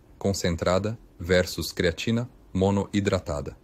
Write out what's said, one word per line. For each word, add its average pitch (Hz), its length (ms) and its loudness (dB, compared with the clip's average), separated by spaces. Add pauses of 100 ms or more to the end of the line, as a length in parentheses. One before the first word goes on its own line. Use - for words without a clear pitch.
(200)
concentrada 95 760 0 (240)
versus 90 520 0
creatina 117 580 0 (240)
monoidratada. 95 1120 0